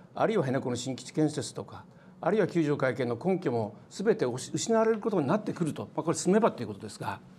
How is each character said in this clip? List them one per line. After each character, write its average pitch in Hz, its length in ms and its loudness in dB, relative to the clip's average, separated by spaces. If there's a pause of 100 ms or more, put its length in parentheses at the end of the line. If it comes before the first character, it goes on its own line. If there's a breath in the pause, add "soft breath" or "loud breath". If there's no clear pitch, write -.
(140 loud breath)
あ 127 140 2
る 220 60 2
い 214 40 2
は 160 60 4
辺 131 100 0
野 135 80 0
古 135 100 -2
の 120 60 -2
新 131 180 -6
基 - 80 -10
地 - 100 -16
建 151 160 4
設 131 240 -4
と - 100 -8
か、 - 200 -16 (380 loud breath)
あ 165 100 2
る 214 60 4
い 214 40 6
は 170 60 4
九 170 160 2
条 147 140 2
会 131 180 2
見 127 120 0
の 117 160 -2
根 180 160 2
拠 143 120 -2
も 110 240 0 (140 loud breath)
全 208 260 0
て 143 100 0
お 123 120 0
し-、 - 160 -10
失 226 240 0
わ 220 80 4
れ 226 80 4
る 214 60 -4
こ 220 120 -4
と 196 80 2
に 135 80 2
な 180 80 2
っ 208 80 -2
て - 100 -4
く 180 100 -2
る 147 100 -2
と、 104 220 -8
ま 156 60 -2
あ、 - 20 0
こ 160 80 0
れ 147 60 0
進 180 160 2
め 214 60 6
ば 214 120 4
と - 120 -6
い - 20 -6
う - 20 -6
こ 104 60 -6
と 98 60 -14
で 107 100 -12
す - 80 -14
が、 101 220 -8 (200 loud breath)